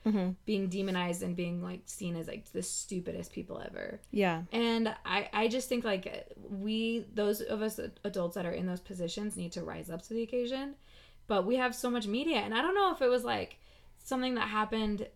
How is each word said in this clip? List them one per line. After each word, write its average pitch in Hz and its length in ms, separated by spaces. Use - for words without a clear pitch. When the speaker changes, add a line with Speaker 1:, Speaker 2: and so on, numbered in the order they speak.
Speaker 1:
Mm-hmm. 202 240
Speaker 2:
being 196 240
demonized 180 540
and 180 120
being, 175 280
like, 180 220
seen 175 300
as, 165 120
like, - 240
the - 100
stupidest - 720
people - 320
ever. 50 340
Speaker 1:
Yeah. 175 400
Speaker 2:
And 226 420
I, 202 300
I 214 140
just 247 220
think, 240 140
like, 196 440
we, 220 680
those 208 260
of 208 220
us 220 160
ad-, - 240
adults 185 320
that 185 100
are 170 60
in 185 160
those 180 120
positions 190 560
need 175 180
to 175 100
rise 160 260
up 170 140
to - 100
the 226 80
occasion. 254 540
But 190 220
we 240 80
have 254 180
so 247 160
much 240 160
media, 262 320
and 208 160
I 233 80
don't 359 140
know 392 180
if - 80
it 254 80
was, 247 140
like, 220 340
something 254 320
that 214 120
happened 214 680